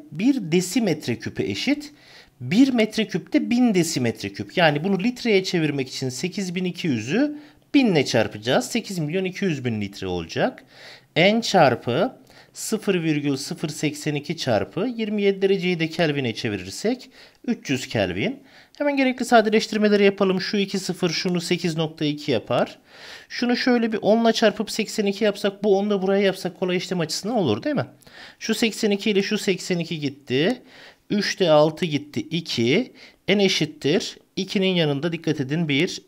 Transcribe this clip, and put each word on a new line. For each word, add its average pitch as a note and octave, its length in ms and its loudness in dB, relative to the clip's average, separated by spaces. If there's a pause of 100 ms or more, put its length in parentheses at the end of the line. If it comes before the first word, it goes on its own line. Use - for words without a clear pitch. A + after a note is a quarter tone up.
(120)
bir G#3 400 0
desimetre F3 680 0
küpe - 240 -4
eşit. C#4 500 -4 (480)
Bir A#3 320 4
metre A3 340 0
küp - 260 -4
de A3+ 160 2
bin A#3+ 240 4
desimetre B2+ 600 0
küp. - 240 -6
Yani D3+ 260 4
bunu G3 160 0
litreye A3 440 0
çevirmek D3 460 -2
için C3 200 -6
sekiz F3+ 460 -6
bin F#3 100 -4
iki F3 220 -4
yüzü D#3 500 0 (360)
bin C4+ 120 6
ile D#3+ 200 4
çarpacağız. A#2 600 0
Sekiz F#3+ 340 -6
milyon E3 260 -4
iki F#3 200 -6
yüz C#3 200 -2
bin A2 160 -2
litre G2 260 -6
olacak. F#2 560 -4 (520)
N G#3 260 4
çarpı D3 760 4 (380)
sıfır G3+ 500 -2
virgül D3 340 0
sıfır D#3+ 320 -8
seksen D3 460 -4
iki D#3 220 -6
çarpı C3+ 580 -2
yirmi G#3+ 260 -2
yedi G3 200 2
dereceyi F3+ 380 2
de D#3+ 100 -2
Kelvin'e C#3+ 460 0
çevirirsek G#2+ 760 -4 (360)
üç A#3+ 240 -4
yüz B2 180 -2
Kelvin. G#2 520 -2 (380)
Hemen C#4+ 200 0
gerekli B3+ 280 0
sadeleştirmeleri G#3+ 760 4
yapalım. G3 380 2
Şu - 160 -2
iki G3 220 -2
sıfır F3+ 300 -2
şunu F3 320 -2
sekiz E3+ 360 -2
nokta D#3 280 -4
iki D3 260 -2
yapar. B2 480 0 (500)
Şunu B3 280 0
şöyle A#3 340 2
bir A3 100 -2
onla A3+ 320 4
çarpıp G#3+ 380 0
seksen G#3 340 -4
iki G3+ 180 -2
yapsak, G3+ 400 -2
bu G3+ 140 4
onu G#3 120 0
da G3 120 0
buraya G3 200 2
yapsak F#3 380 -2
kolay F3+ 180 -2
işlem F3 220 -4
açısından F#3 360 -4
olur B2+ 280 2
değil D4 120 -2
mi? C3+ 100 -2 (540)
Şu A3 160 -4
seksen G#3+ 360 0
iki G3+ 200 0
ile G3 100 2
şu G3+ 160 -4
seksen F3+ 420 -2
iki E3+ 200 -6
gitti. D3 640 -2 (480)
Üç G3+ 300 -2
de F3 120 2
altı D#3 340 4
gitti, C#3+ 340 -4
iki. E3 760 -2 (340)
N G3+ 160 4
eşittir E3 720 0 (180)
ikinin F#3+ 400 0
yanında D#3 360 0
dikkat D#3+ 280 -2
edin. D3 300 -2
Bir, D3 380 0